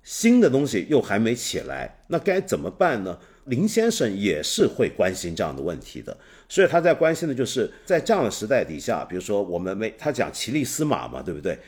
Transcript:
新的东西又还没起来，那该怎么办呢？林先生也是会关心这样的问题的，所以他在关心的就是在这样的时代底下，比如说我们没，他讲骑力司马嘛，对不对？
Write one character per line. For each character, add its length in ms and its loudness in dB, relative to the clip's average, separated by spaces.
新 380 4
的 100 8
东 160 2
西 220 0
又 120 4
还 160 -2
没 160 2
起 280 -4
来， 480 -10
那 100 -2
该 220 0
怎 180 -2
么 100 -6
办 360 0
呢？ 120 -6
林 240 0
先 200 2
生 280 0
也 260 0
是 240 2
会 220 0
关 260 0
心 220 -6
这 80 -2
样 100 -4
的 80 -8
问 160 -4
题 240 -14
的， 140 -14
所 160 4
以 20 6
他 140 4
在 120 4
关 220 4
心 140 -4
的 60 -2
就 100 0
是 260 -2
在 160 2
这 120 0
样 120 4
的 60 0
时 160 -6
代 180 2
底 160 -8
下， 240 -2
比 100 -10
如 60 -4
说 220 -2
我 180 -4
们 160 -4
没， 200 -4
他 140 -4
讲 220 -2
骑 180 -8
力 140 0
司 200 -4
马 220 0
嘛， 160 -10
对 100 -8
不 80 -8
对？ 160 -4